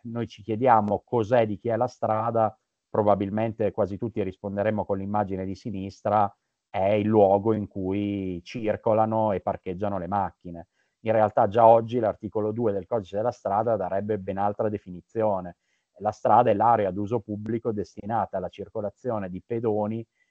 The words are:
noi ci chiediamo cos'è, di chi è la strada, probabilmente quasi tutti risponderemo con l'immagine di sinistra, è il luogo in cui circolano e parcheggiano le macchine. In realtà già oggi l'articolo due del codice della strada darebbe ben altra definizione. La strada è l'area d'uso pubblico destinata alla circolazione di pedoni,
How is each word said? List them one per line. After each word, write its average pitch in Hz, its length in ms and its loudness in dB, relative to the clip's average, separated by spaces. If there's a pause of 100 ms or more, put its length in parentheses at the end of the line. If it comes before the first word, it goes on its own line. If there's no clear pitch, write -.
noi 117 240 -6
ci - 160 -20
chiediamo 107 640 4
cos'è, 117 420 2
di 107 100 -6
chi 117 120 -8
è 113 80 0
la 120 100 0
strada, 113 720 -2 (300)
probabilmente 104 840 0
quasi 101 260 -4
tutti 110 240 -6
risponderemo 101 640 -4
con 101 100 -2
l'immagine 98 480 -4
di 95 100 -8
sinistra, 98 800 -2 (360)
è 98 220 0
il 104 140 2
luogo 104 460 6
in 104 160 -2
cui 98 720 -4
circolano 110 880 0
e 92 80 -2
parcheggiano 95 580 -6
le 85 80 -8
macchine. 90 640 -6 (320)
In 113 120 -2
realtà 110 340 4
già 113 200 6
oggi 117 320 6
l'articolo 107 540 -2
due 113 200 -2
del 95 140 -6
codice 98 300 -4
della 113 140 0
strada 110 460 -2
darebbe 98 420 -4
ben 98 200 -8
altra 104 300 -2
definizione. 95 880 -4 (400)
La 101 120 -2
strada 117 400 4
è 107 40 4
l'area 107 360 4
d'uso 104 300 -4
pubblico 107 500 -6
destinata 104 680 -6
alla 90 100 -6
circolazione 101 840 -8
di 90 140 -10
pedoni, 113 600 -2 (260)